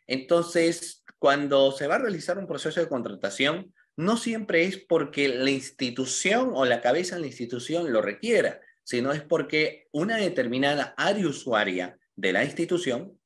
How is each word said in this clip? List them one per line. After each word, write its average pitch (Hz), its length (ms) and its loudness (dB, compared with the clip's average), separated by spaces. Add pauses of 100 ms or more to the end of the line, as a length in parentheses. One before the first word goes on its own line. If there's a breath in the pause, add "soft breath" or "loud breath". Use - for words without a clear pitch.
Entonces, 165 960 0 (160)
cuando 139 520 4
se 139 160 -6
va 170 80 2
a 247 40 2
realizar 185 380 -4
un 190 100 -8
proceso 156 320 -4
de 165 80 2
contratación, 131 840 -4 (240 soft breath)
no 190 180 2
siempre 220 500 0
es 190 120 -4
porque 143 500 0
la 131 220 0
institución 139 1040 -2
o 135 120 2
la 120 160 2
cabeza 175 340 2
de 175 60 -6
la 147 60 -6
institución 123 640 -4
lo 110 100 4
requiera, 147 600 0 (220 loud breath)
sino 123 280 0
es 151 100 -2
porque 151 720 0
una 202 260 -2
determinada 135 800 0
área 185 300 0
usuaria 104 720 -2 (180)
de 95 160 0
la 104 140 4
institución, 165 800 -2